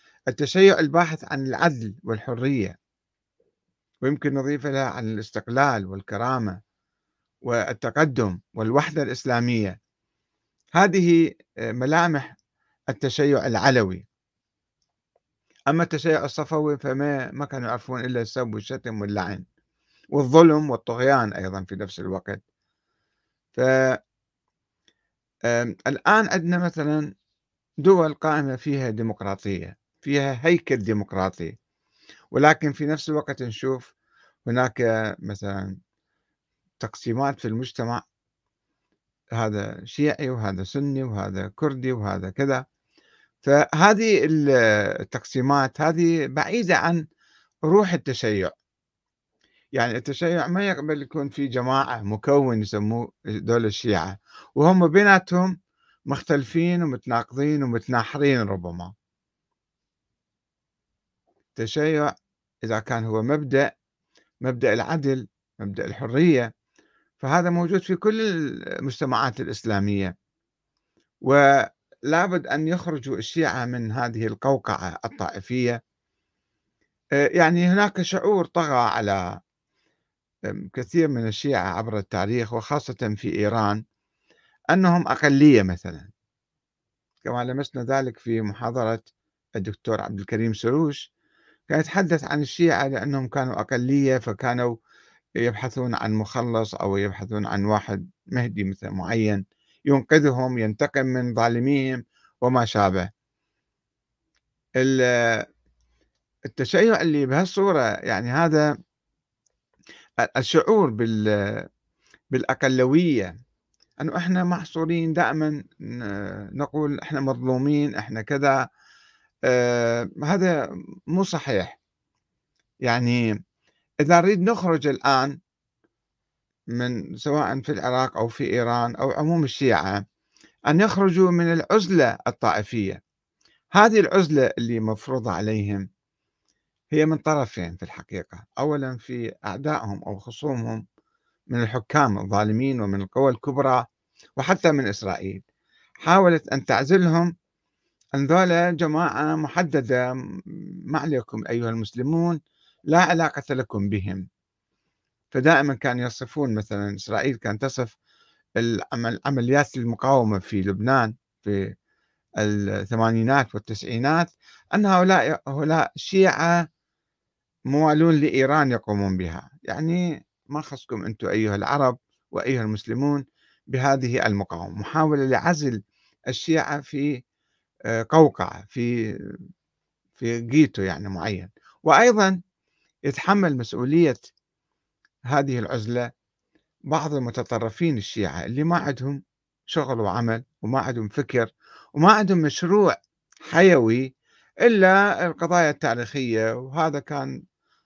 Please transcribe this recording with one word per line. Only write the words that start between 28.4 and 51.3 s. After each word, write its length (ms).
فيها 340
ديمقراطية، 880
فيها 460
هيكل 300
ديمقراطي، 800
ولكن 420
في 120
نفس 240
الوقت 340
نشوف 520
هناك 340
مثلًا 580
تقسيمات 600
في 80
المجتمع، 560
هذا 540
شيعي 440
وهذا 340
سني 400
وهذا 520
كردي 360
وهذا 380
كذا. 360
فهذه 840
ال-، 240
التقسيمات 800
هذه 460
بعيدة 500
عن 300
روح 300
التشيع. 560
يعني 260
التشيع 500
ما 220
يقبل 320
يكون 280
في 180